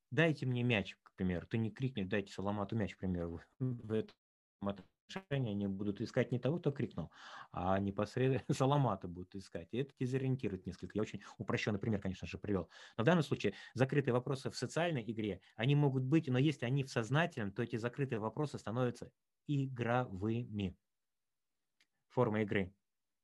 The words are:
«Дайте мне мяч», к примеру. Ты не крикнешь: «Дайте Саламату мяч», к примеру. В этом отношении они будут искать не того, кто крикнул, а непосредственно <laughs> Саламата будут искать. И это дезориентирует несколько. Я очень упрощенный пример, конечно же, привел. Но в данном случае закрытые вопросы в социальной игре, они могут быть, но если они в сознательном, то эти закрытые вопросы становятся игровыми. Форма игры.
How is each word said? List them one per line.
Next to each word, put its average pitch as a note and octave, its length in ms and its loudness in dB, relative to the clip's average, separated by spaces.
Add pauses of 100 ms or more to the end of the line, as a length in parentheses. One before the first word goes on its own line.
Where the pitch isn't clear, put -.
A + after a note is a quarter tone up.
(120)
«Дайте D3 360 2
мне B2 160 0
мяч», A2 400 2
к - 120 -20
примеру. F2+ 320 0
Ты A#2+ 120 0
не A2 120 0
крикнешь: G#2 360 -2
«Дайте G2+ 260 -2
Саламату G2+ 440 -2
мяч», F#2+ 180 -2
к - 40 -20
примеру. E2+ 420 -2 (180)
В A#2+ 340 -4
этом G#2+ 220 -2 (460)
отношении A2+ 920 -4
они G2+ 140 0
будут G2 340 -2
искать A#2 320 0
не B2 60 0
того, E3 200 0
кто C#3+ 140 0
крикнул, F2+ 380 -6 (420)
а F#2 260 2
непосредственно A#2+ 760 0
<laughs> - 20 0
Саламата C3 520 2
будут F2 260 -12
искать. F#2 380 -10
И A2+ 60 0
это - 200 -4
дезориентирует B2+ 680 -2
несколько. F2 300 -10
Я G#2+ 60 2
очень - 180 -6 (180)
упрощенный - 400 0
пример, A2 220 0
конечно F#2 260 -6
же, F#2+ 120 -8
привел. G2 300 0 (280)
Но A2+ 60 2
в A2+ 40 4
данном E3+ 160 6
случае - 300 0 (220)
закрытые C3 400 4
вопросы B2+ 360 -2
в - 60 -12
социальной D#3 520 0
игре, G#2+ 320 -2 (160)
они B2+ 180 4
могут C3+ 300 4
быть, D#3 240 4
но B2+ 100 4
если C#3 280 2
они C3+ 180 2
в C3+ 60 -10
сознательном, B2 600 0
то A#2+ 100 -2
эти A#2 140 -4
закрытые A#2+ 440 -2
вопросы C#3 380 -2
становятся A#2+ 520 -2 (360)
игровыми. A#2 1300 0 (1400)
Форма A2 300 2
игры. G2+ 320 0 (500)